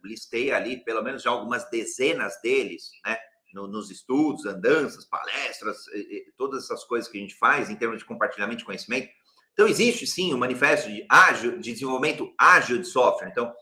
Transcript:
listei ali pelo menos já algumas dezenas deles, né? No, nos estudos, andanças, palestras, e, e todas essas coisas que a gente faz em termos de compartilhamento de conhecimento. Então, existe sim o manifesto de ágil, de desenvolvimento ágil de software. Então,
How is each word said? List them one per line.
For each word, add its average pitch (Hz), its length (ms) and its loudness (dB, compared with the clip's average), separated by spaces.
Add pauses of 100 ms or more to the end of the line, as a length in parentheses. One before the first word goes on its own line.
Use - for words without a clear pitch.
listei 113 480 -4
ali 113 260 -2
pelo 113 260 -4
menos 131 180 -8
já 123 80 -2
algumas 113 400 -4
dezenas 117 720 -2
deles, 113 480 -2 (160)
né? 110 120 -4 (360)
No, 98 140 -12
nos 101 240 -10
estudos, 139 560 -2
andanças, 117 580 0
palestras, - 880 -8
e, 101 360 -12
e - 60 -20
todas 131 280 -4
essas - 220 -8
coisas 117 220 -4
que 104 120 -12
a - 20 -8
gente 98 140 -12
faz 123 340 2
em 107 60 -8
termos 113 240 -4
de - 60 -18
compartilhamento 107 520 -4
de - 80 -14
conhecimento. 107 440 -6 (420)
Então, 214 160 6
existe 185 400 2
sim 175 260 -2
o 123 60 0
manifesto 131 500 2
de 107 180 -10
ágil, 127 520 6
de 117 120 -8
desenvolvimento 131 640 -4
ágil 143 440 6
de - 80 -8
software. 113 400 4
Então, 117 340 -4